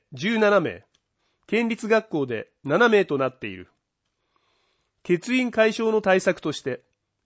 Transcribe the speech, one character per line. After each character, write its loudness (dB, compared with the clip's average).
十 -2
七 4
名、 -4
県 0
立 -6
学 2
校 -2
で -8
七 2
名 4
と -2
な -2
っ -14
て -12
い -12
る。 -20
欠 -2
員 -2
解 2
消 -2
の 0
対 2
策 -2
と -6
し -12
て、 -8